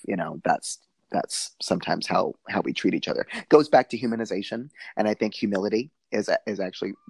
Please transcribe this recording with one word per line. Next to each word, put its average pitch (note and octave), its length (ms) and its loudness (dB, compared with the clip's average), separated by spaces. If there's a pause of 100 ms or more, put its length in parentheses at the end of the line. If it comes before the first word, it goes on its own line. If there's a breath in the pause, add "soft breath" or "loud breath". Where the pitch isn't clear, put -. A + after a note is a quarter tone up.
You G2+ 100 -2
know, D#2 280 -6
that's, - 320 -2 (340)
that's - 520 -4
sometimes F2 420 -2
how, - 300 0 (120)
how G2+ 140 -2
we - 120 -2
treat - 200 0
each - 140 -2
other. - 260 -2
It - 160 -12
goes D3+ 200 10
back B2+ 200 6
to B2+ 80 -4
humanization. A2+ 720 -4 (280 loud breath)
And G#2+ 100 0
I G#2+ 80 2
think G#2+ 180 -2
humility G#2 560 -2 (220)
is, G#2+ 180 -2 (160)
is G2+ 140 -4
actually G2 340 -6 (160)